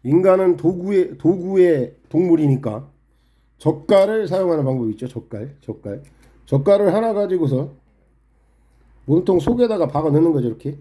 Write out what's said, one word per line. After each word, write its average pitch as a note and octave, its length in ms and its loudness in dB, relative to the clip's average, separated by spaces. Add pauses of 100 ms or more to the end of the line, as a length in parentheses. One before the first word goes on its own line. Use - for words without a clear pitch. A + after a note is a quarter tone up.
인간은 F#3 500 4
도구의, F3+ 640 -2
도구의 F3 760 0 (120)
동물이니까 D3 800 0 (720)
젓갈을 G3+ 720 0
사용하는 F3 360 0
방법이 B2 280 -2
있죠. A#2+ 160 -12
젓갈, A2+ 520 -14
젓갈. - 420 -12 (440)
젓갈을 G3 480 2
하나 A3+ 180 0
가지고서 E3 600 -2 (1300)
몸통 F3+ 340 2
속에다가 A3 480 0
박아 D3+ 220 -2
넣는 D#3+ 220 4
거죠. C3 140 -2
이렇게, C#3 340 -8